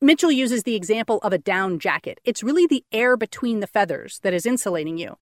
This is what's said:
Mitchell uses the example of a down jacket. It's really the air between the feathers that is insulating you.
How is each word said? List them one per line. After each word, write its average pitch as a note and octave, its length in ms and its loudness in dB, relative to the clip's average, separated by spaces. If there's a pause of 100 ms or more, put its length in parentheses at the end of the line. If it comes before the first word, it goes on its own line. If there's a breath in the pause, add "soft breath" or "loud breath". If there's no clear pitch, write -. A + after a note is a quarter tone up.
Mitchell D#4 320 6
uses B3 300 0
the A#3+ 140 -2
example G#3+ 420 0
of G3+ 160 0
a F3+ 40 0
down F#3 400 -2
jacket. - 460 -4
It's - 180 -2
really D#4 240 2
the C#4 240 0
air B3 280 2
between A3+ 420 -4
the G#3+ 60 -4
feathers F#3+ 560 -4
that F#3+ 100 0
is F3+ 140 -2
insulating E3+ 500 -2
you. - 320 -10